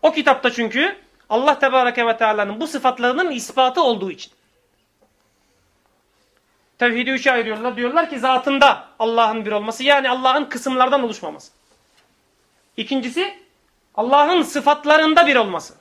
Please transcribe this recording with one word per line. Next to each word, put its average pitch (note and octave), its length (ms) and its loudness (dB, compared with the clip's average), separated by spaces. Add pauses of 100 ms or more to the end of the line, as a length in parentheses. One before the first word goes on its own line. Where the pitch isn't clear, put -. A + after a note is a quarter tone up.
O D#4 100 4
kitapta C4 400 2
çünkü B3 440 -2 (340)
Allah C4+ 280 2
Tebareke B3 480 0
ve A3+ 100 0
Teala'nın G#3+ 440 -2
bu D#4+ 60 -4
sıfatlarının C4 640 -2
ispatı B3+ 520 -2
olduğu G#3 280 0
için. - 220 -16 (2500)
Tevhidi A#3+ 320 0
üçe C4 220 0
ayırıyorlar. A3+ 440 -2
Diyorlar D4 340 0
ki C#4+ 80 -8
zatında C4 720 2 (100)
Allah'ın A3+ 480 0
bir G#3+ 60 -6
olması, G#3+ 320 -6
yani C#4 260 2
Allah'ın C4 340 0
kısımlardan B3+ 580 0
oluşmaması. F3 500 -10 (1200)
İkincisi, C4+ 640 -4 (560)
Allah'ın D4 480 2
sıfatlarında D4+ 840 4
bir C#4 100 2
olması. F#3+ 440 -2